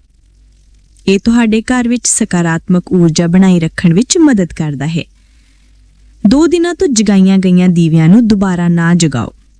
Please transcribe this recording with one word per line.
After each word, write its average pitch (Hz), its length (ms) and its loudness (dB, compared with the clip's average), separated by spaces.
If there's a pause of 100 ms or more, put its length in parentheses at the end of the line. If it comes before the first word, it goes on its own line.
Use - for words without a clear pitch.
(1080)
ਇਹ 196 120 0
ਤੁਹਾਡੇ 226 440 0
ਘਰ 247 260 -4
ਵਿੱਚ 240 180 -4
ਸਕਾਰਾਤਮਕ 175 840 -2
ਊਰਜਾ 170 340 0
ਬਣਾਈ 180 340 2
ਰੱਖਣ 160 320 -2
ਵਿੱਚ 220 260 -2
ਮਦਦ 262 280 2
ਕਰਦਾ 147 400 -8
ਹੈ। 165 180 -6 (1200)
ਦੋ 277 200 2
ਦਿਨਾਂ 339 280 0
ਤੋਂ 370 140 -2
ਜਗਾਈਆਂ 196 500 2
ਗਈਆਂ 185 300 2
ਦੀਵਿਆਂ 165 400 2
ਨੂੰ 220 200 4
ਦੁਬਾਰਾ 190 400 -2
ਨਾ 170 260 0
ਜਗਾਓ। 156 400 -2 (260)